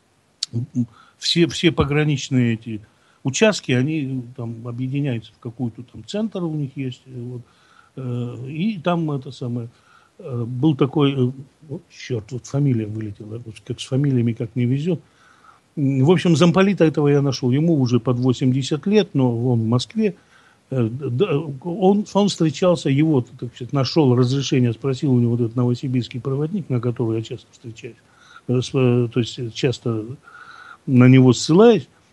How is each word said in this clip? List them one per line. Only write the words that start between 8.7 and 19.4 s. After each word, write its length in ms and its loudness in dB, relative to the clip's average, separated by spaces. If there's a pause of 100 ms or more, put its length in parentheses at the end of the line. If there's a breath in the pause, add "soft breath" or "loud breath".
там 320 -2
это 200 -8
самое, 380 -8 (500 soft breath)
э, 260 -8
был 300 0
такой, 380 2
э, 180 0 (380)
вот 200 -12
черт, 440 -10
вот 120 -10
фамилия 400 0
вылетела, 600 -10
вот 100 -16 (100)
как 140 -10
с 60 -12
фамилиями 480 0
как 220 -8
не 100 0
везет. 340 0 (800 soft breath)
М, 260 2
в 80 6
общем, 240 4
замполита 500 4
этого 220 2
я 140 4
нашел, 300 -2
ему 280 2
уже 200 2
под 200 -2
восемьдесят 680 0
лет, 260 2
но 220 2 (160)